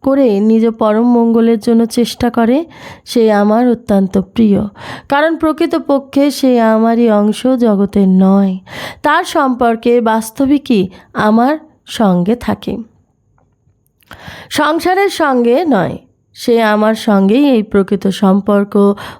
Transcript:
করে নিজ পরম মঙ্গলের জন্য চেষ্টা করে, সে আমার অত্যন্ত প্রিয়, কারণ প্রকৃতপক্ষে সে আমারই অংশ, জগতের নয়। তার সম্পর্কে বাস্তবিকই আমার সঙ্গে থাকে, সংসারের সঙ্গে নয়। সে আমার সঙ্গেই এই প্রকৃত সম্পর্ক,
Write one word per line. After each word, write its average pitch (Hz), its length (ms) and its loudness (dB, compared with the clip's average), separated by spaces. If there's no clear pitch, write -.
করে 262 380 2
নিজ 220 280 2
পরম 226 440 0
মঙ্গলের 233 460 2
জন্য 226 280 0
চেষ্টা 233 440 -4
করে, 240 340 0
সে 220 280 0
আমার 214 360 2
অত্যন্ত 196 500 0
প্রিয়, 196 420 0
কারণ 311 280 0
প্রকৃতপক্ষে 302 920 -2
সে 262 300 0
আমারই 226 500 2
অংশ, 208 360 0
জগতের 202 640 0
নয়। 190 500 2
তার 311 220 0
সম্পর্কে 240 760 0
বাস্তবিকই 226 880 0
আমার 233 460 0
সঙ্গে 190 500 0
থাকে, 208 400 -8
সংসারের 339 580 0
সঙ্গে 262 600 0
নয়। 180 300 -2
সে 233 260 0
আমার 214 320 0
সঙ্গেই 214 540 2
এই 233 140 2
প্রকৃত 196 440 -2
সম্পর্ক, 202 880 0